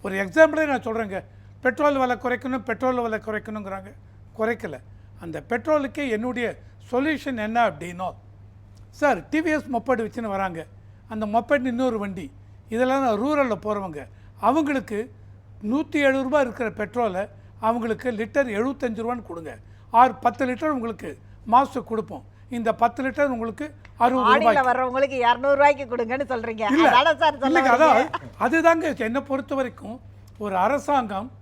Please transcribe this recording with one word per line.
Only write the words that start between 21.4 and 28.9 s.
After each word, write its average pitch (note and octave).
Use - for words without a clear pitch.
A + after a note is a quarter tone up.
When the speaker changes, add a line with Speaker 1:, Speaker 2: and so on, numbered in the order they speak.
Speaker 1:
மாசத்துக்கு B3+
கொடுப்போம், G#3+
இந்த A#3
பத்து A#3+
லிட்டர் C#4+
உங்களுக்கு A#3+
அறுபது B3
Speaker 2:
ஆடியில A#3
Speaker 1:
ரூபாய்க்கு. B3+
Speaker 2:
வர்றவங்களுக்கு B3+
இருநூறு B3
ரூபாய்க்கு C#4
கொடுங்கன்னு B3
சொல்றீங்க. A3+
Speaker 1:
இல்ல, C#4
Speaker 2:
அதான D#4
சார் D4
சொல்ல C4+
Speaker 1:
இல்லைங்க, C4
Speaker 2:
வரீங்க? C4+
Speaker 1:
அதான், -
அதுதாங்க D#4+